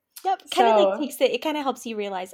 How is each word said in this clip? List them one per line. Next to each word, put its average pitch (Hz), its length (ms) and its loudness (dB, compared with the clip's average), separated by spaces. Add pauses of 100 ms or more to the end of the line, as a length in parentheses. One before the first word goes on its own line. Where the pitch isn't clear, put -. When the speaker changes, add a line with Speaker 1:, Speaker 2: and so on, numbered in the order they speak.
(260)
Speaker 1:
Yep. 381 260 -2
Kinda, 233 220 4
like, 202 160 6
Speaker 2:
So 196 60 -2
Speaker 1:
takes 254 220 -8
the, 262 160 2
it 247 80 -6
kinda 302 220 -4
helps 269 220 -6
you 226 120 -8
realize, 196 360 -8